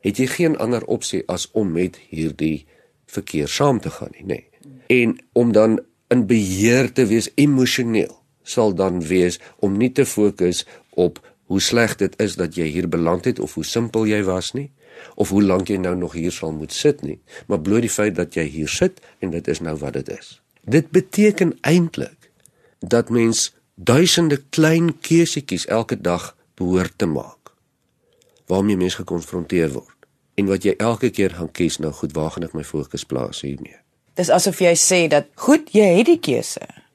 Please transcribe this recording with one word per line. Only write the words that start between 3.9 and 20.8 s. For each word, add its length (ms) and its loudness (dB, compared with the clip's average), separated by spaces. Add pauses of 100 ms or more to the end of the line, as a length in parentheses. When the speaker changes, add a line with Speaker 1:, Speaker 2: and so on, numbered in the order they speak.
Speaker 1:
nie, 140 -20
nê? 180 -8 (440)
En 300 2 (160)
om 180 2
dan 280 4 (280)
in 180 2
beheer 680 2
te 140 2
wees 300 0
emosioneel, 840 2 (220)
sal 300 0
dan 280 0
wees 380 0 (200)
om 180 0
nie 140 2
te 140 2
fokus 600 0 (240)
op 300 0 (260)
hoe 160 -2
sleg 340 0
dit 260 -4
is 140 -2
dat 200 -4
jy 100 -2
hier 240 -4
beland 360 0
het 140 -2
of 140 -6
hoe 120 -8
simpel 400 -2
jy 180 0
was 300 -4
nie, 180 -8 (440)
of 140 -2
hoe 140 2
lank 240 2
jy 100 -2
nou 180 -2
nog 180 -6
hier 180 -4
sal 200 -8
moet 220 -10
sit 280 0
nie, 180 -10 (280)
maar 120 -2
bloot 220 2
die 80 -2
feit 260 -2
dat 180 -4
jy 100 -4
hier 240 -6
sit 340 -2 (180)
en 100 -6
dit 180 -6
is 120 -2
nou 180 -6
wat 160 -8
dit 160 -8
is. 320 -16 (200)
Dit 300 0